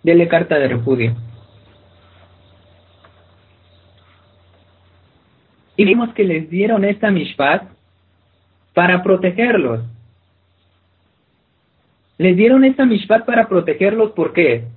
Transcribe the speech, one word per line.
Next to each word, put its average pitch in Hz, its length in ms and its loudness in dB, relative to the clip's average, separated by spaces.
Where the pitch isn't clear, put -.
dele 170 240 4
carta 165 320 0
de 135 80 0
repudio. 117 480 -2
Y 208 100 2
vimos 233 280 0
que 214 100 -2
les 160 280 -4
dieron 202 340 -2
esta 202 240 -2
mishpat 165 540 -2
para 180 260 2
protegerlos. 185 840 -2
Les 180 180 2
dieron 262 260 4
esta 269 220 2
mishpat 226 400 0
para 226 220 0
protegerlos, 196 640 0
¿por 160 220 -4
qué? 123 320 0